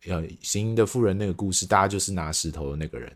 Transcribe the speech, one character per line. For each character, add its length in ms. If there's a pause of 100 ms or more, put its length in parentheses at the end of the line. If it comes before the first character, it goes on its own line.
呃， 180 (160)
行 280
淫 60
的 120
妇 160
人 160
那 80
个 80
故 160
事， 160
大 140
家 80
就 100
是 140
拿 200
石 200
头 180
的 60
那 100
个 120
人。 180